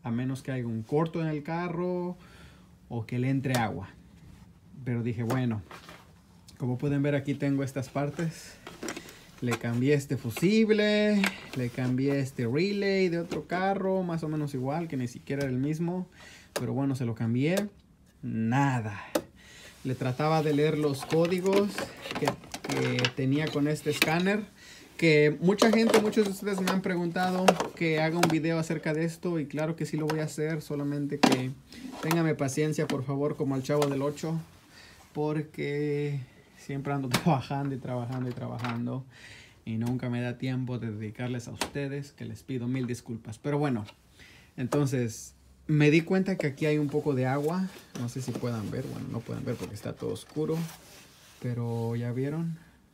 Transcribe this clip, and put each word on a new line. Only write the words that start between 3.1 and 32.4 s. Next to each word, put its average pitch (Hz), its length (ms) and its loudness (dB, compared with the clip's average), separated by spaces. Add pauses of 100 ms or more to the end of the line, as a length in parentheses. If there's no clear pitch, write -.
le 127 100 2
entre 131 240 0
agua. 98 380 0 (920)
Pero 120 200 0
dije, 117 220 -2
bueno, 117 360 0 (960)
como 123 220 -2
pueden 143 240 2
ver 143 120 2
aquí 135 200 0
tengo 139 300 0
estas 131 260 -6
partes. 143 640 -4 (880)
Le 117 160 0
cambié 123 340 2
este 139 240 2
fusible, 208 1040 4 (360)
le 123 120 0
cambié 131 520 2
este 127 260 -2
relay 196 640 2
de 170 80 0
otro 170 280 -4
carro, 190 560 0
más 165 200 -2
o 156 60 -2
menos 151 260 -2
igual, 143 340 -2
que 151 80 -4
ni 123 120 -2
siquiera 143 340 -4
era 135 100 0
el 127 60 0
mismo. 170 480 -2 (480)
Pero 120 180 -2
bueno, 135 240 0
se 131 80 -2
lo 117 100 -2
cambié. 139 540 0 (540)
Nada. 117 760 0 (880)
Le 131 100 0
trataba 151 480 2
de 151 120 2
leer 151 240 4
los 143 260 0
códigos 185 640 4 (500)
que, 147 120 2 (360)
que 127 440 0
tenía 139 380 2
con 147 200 2
este 151 220 -2
escáner. 180 520 2 (540)
Que 151 460 6
mucha 208 280 6
gente, 226 300 6
muchos 208 240 4
de 196 60 -2
ustedes 190 320 -2
me 185 80 0
han 190 100 2
preguntado 180 640 0 (300)
que 160 260 2
haga 160 160 2
un 175 140 4
video 160 280 2
acerca 160 360 -2
de 160 100 0
esto. 165 340 -2
Y 147 60 -2
claro 156 320 -2
que 160 80 -2
sí 151 140 -4
lo 156 80 -2
voy 156 140 -2
a 156 40 0
hacer, 156 380 -4
solamente 143 580 -4
que 131 300 2 (500)
téngame 160 340 2
paciencia, 151 520 0